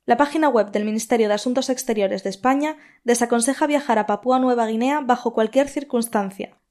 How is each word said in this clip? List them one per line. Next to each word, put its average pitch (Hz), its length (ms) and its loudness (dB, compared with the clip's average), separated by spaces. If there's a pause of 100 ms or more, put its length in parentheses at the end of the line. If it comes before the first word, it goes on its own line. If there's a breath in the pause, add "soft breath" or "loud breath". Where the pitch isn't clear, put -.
La 233 120 2
página 294 320 2
web 208 200 2
del 214 160 -2
Ministerio 220 440 0
de 208 40 2
Asuntos 254 380 -2
Exteriores 208 520 -2
de 196 60 -4
España 277 480 0 (260 loud breath)
desaconseja 240 640 0
viajar 285 320 0
a 214 80 0
Papúa 247 320 0
Nueva 240 300 2
Guinea 254 340 0
bajo 240 320 -2
cualquier 226 340 2
circunstancia, 233 880 -4 (160)